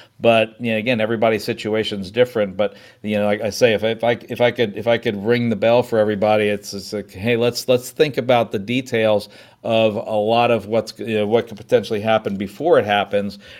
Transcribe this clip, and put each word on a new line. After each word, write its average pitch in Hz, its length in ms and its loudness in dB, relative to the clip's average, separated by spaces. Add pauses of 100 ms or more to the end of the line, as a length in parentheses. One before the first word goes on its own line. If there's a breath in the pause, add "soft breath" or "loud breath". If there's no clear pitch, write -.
(200 loud breath)
But, 113 400 2
you 120 100 -4
know, 110 80 0
again, 113 220 -2
everybody's 110 440 0
situation's 107 680 -4
different. 107 440 0
But, 104 200 -2 (260 loud breath)
you 107 140 -4
know, 104 100 0
like 104 140 0
I 107 100 -4
say, 113 240 2
if 98 80 -2
I, 110 60 0
if 113 160 -4
I, 120 80 2 (160)
if 117 120 -4
I 120 120 4
could, 110 240 -2
if 104 100 -6
I 120 100 2
could 107 260 -4
ring 120 280 0
the 107 60 -2
bell 113 260 2
for 117 160 -2
everybody, 107 480 2
it's, 104 260 -4
it's 98 200 -14
like, 104 180 -8
hey, 113 260 -2
let's, 120 320 -2
let's 123 220 0
think 151 260 0
about 120 360 2
the 107 80 -4
details 110 680 0 (360 loud breath)
of 110 320 2
a 110 180 -6
lot 113 360 2
of 107 160 0
what's, 110 320 -4
you 110 180 -4
know, 104 100 0
what 110 220 0
could 104 80 -16
potentially 104 440 0
happen 110 360 0
before 139 420 0
it 113 60 2
happens, 101 540 -2 (220 loud breath)